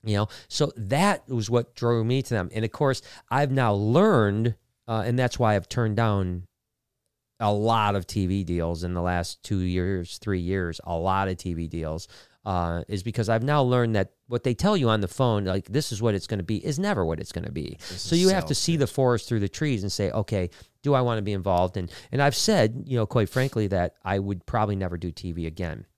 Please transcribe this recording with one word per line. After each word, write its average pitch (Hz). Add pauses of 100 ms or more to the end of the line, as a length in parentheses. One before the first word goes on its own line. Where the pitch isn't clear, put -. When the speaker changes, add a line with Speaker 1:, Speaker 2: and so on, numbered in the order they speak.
Speaker 1:
You 107
know, 104 (200)
so -
that 143
was 117
what 117
drew 117
me 127
to -
them. 92
And 110
of 107
course, 135 (260)
I've 135
now 127
learned, 113 (320)
uh, 110
and 123
that's 127
why 107
I've 95
turned 110
down 95 (920)
a 104
lot 107
of 95
T 98
V 95
deals 85
in 90
the 87
last 87
two 101
years, 90
three 98
years, 87
a 85
lot 95
of 92
T 90
V 85
deals, 80 (380)
uh, 87
is 98
because 110
I've -
now 147
learned 123
that 95 (120)
what 120
they 123
tell 202
you 131
on 110
the 98
phone, 110
like, 92
"This 123
is 104
what 113
it's 95
gonna 101
be," 98
is 147
never 185
what 80
it's -
gonna 82
be. - (120)
Speaker 2:
This 90
Speaker 1:
So -
Speaker 2:
is 175
Speaker 1:
you 185
have 190
to 135
see 165
the 135
Speaker 2:
selfish. -
Speaker 1:
forest 123
through 113
the 98
trees 127
and 98
say, 98
"Okay, 98 (320)
do 143
I 127
wanna 117
be 101
involved?" 92
And, 87 (200)
and 139
I've 143
said, 127
you 131
know, 113
quite 107
frankly, 127
that 90
I 98
would 98
probably 107
never 90
do 85
T 90
V 82
again. 80 (120)